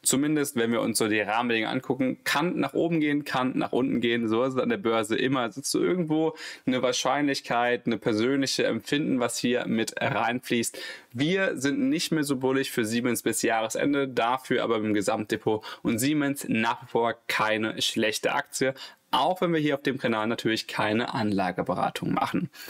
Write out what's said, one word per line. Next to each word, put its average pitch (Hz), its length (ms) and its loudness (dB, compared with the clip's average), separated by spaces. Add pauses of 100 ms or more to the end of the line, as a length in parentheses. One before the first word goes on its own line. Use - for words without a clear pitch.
Zumindest, 147 540 2
wenn 117 160 2
wir 113 80 2
uns 107 180 0
so 117 80 2
die 107 140 2
Rahmenbedingungen 110 520 0
angucken, 131 520 -2
kann 165 340 0
nach 156 160 -2
oben 170 240 2
gehen, 147 260 0
kann 127 320 -2
nach 107 140 -2
unten 127 300 0
gehen. 117 260 0
So 110 160 2
ist 131 120 0
es 131 60 0
an 120 100 0
der 113 80 0
Börse 113 380 0
immer. 131 300 0
Es 107 100 -10
ist - 140 -6
so - 100 2
irgendwo 160 540 2 (320)
eine 127 160 2
Wahrscheinlichkeit, 127 1040 0
eine 117 100 0
persönliche 127 680 0
Empfinden, 135 540 0
was 120 180 -2
hier 120 300 0
mit 110 320 0
reinfließt. 117 760 0 (360)
Wir 180 440 0
sind 135 340 0
nicht 160 200 -2
mehr 156 140 2
so 139 140 0
bullig 131 340 0
für 120 120 0
Siemens 117 380 0
bis 117 200 0
Jahresende, 135 680 2
dafür 120 560 0
aber 113 140 2
im 107 160 0
Gesamtdepot 107 680 0 (180)
und 113 180 0
Siemens 143 480 0
nach 117 340 0
wie 123 60 -16
vor 117 260 0 (140)
keine 110 540 0
schlechte - 500 0
Aktie, - 420 -2 (380)
auch 165 280 2
wenn 175 120 2
wir 160 80 2
hier 147 160 2
auf 135 60 -6
dem 131 160 0
Kanal 110 280 0
natürlich 113 400 0
keine 107 480 0
Anlageberatung 95 1000 -2
machen. - 380 -2 (200)